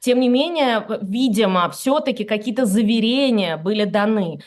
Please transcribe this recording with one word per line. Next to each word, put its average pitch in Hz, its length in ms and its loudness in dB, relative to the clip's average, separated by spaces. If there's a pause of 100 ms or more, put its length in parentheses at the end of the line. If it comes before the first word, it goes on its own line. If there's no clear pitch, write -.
Тем 247 200 2
не 254 100 2
менее, 269 500 0
в-, - 220 -6
видимо, 196 680 0
все-таки 277 540 -2
какие-то 214 400 -2
заверения 220 960 2
были 208 260 0
даны, 202 640 0